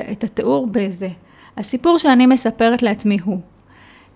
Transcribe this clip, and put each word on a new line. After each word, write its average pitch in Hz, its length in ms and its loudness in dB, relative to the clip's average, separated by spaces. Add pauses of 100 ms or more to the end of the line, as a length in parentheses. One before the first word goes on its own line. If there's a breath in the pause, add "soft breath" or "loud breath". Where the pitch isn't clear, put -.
(120)
את 208 120 -8
התיאור 254 460 -2
בזה. 190 380 -4 (480 soft breath)
הסיפור 262 420 0
שאני 262 280 4
מספרת 240 560 2
לעצמי 208 420 0
הוא, 185 160 -4 (760 soft breath)